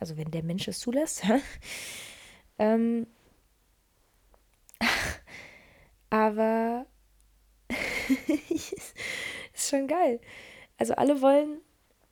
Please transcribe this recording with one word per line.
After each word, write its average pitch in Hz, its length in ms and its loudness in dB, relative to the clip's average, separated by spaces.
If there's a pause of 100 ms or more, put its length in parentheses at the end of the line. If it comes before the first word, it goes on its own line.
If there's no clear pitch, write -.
Also 160 160 -8
wenn 156 160 -6
der 165 100 -4
Mensch 170 240 -4
es 196 140 -8
zulässt. 269 460 -2
<laughs> 214 60 6 (1300)
Ähm, 226 480 2 (1700)
<laughs> - 1300 -6
aber 220 760 2 (800)
<laughs> - 800 -2
ist - 460 -6 (600)
schon 277 320 -2
geil. 294 340 2 (580)
Also 226 160 0
alle 269 280 4
wollen, 294 380 6 (520)